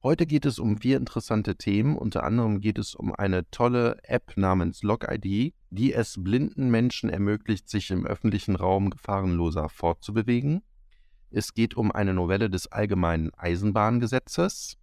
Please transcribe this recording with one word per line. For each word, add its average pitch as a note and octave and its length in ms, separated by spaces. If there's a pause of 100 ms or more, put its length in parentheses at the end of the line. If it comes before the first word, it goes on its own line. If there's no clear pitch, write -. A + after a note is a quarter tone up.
Heute D#3+ 240
geht D3 180
es C3+ 140
um G#2+ 180
vier C3 200
interessante A2 580
Themen. A2 420
Unter - 260
anderem G#2+ 380
geht G#2+ 160
es - 160
um - 180
eine F#2 380
tolle A#2+ 540
App - 320
namens F#2 480
Log G#2 280
I A#2 60
D, G#2 380 (160)
die A2+ 220
es G#2 300
blinden B2+ 460
Menschen A#2 400
ermöglicht, G2+ 600
sich G2+ 200
im F#2 160
öffentlichen G2+ 500
Raum F#2+ 360
gefahrenloser E2+ 760
fortzubewegen. A#2+ 920 (680)
Es - 240
geht A2+ 200
um A2 160
eine F#2+ 220
Novelle F#2 380
des F#2 200
Allgemeinen F2 640
Eisenbahngesetzes. A2 1500